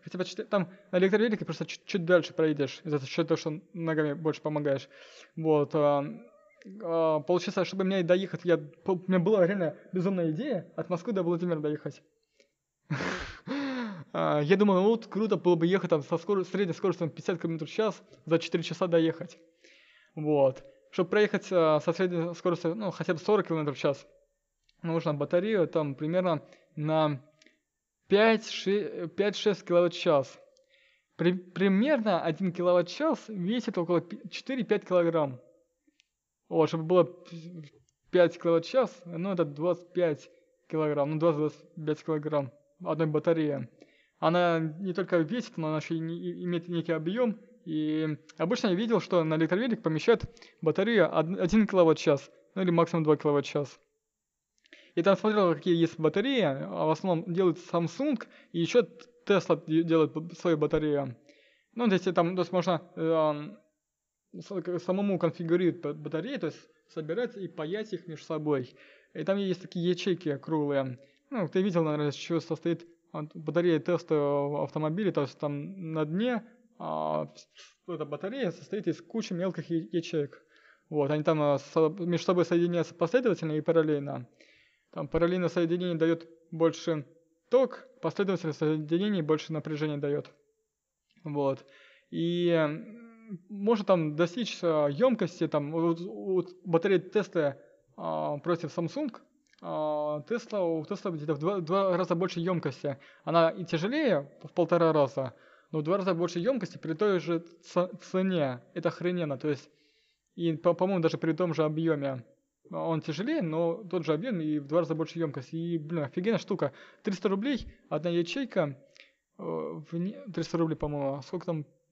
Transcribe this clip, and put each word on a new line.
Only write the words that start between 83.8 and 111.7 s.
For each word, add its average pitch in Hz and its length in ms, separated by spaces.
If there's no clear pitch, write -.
Там 160 160
параллельное 170 420
соединение 175 460
даёт 165 320
больше 160 540
ток, 247 380
последовательное 170 520
соединение 160 680
больше 156 300
напряжения 151 460
даёт. 143 340
Вот. 143 420
И, 170 400
м, 214 960
можно 202 360
там 156 320
достичь, 175 460
а, 156 260
ёмкости, 180 600
там, 147 240
вот, 165 280
вот 190 540
батарея 175 360
Tesla, 165 560
а, 156 420
против 165 400
Samsung, 226 320
а, 151 680
Tesla, 220 340
у 165 220
Tesla 196 280
где-то 151 220
в 139 40
два, 185 220
два 185 360
раза 180 200
больше 180 240
ёмкости. 147 580
Она 165 260
и 190 140
тяжелее 185 640
в - 80
полтора 165 400
раза, 135 420
но 156 80
в - 20
два 170 160
раза 185 160
больше 175 260
ёмкости 202 380
при 156 160
той 190 260
же 165 200
ц-, 180 280
цене. 175 580
Это 165 160
охрененно. 165 480
То 151 120
есть, - 200
и, 170 180
по, 170 200
по-моему, 185 280
даже 160 160
при 160 160
том 170 200
же 156 100
объёме. 151 600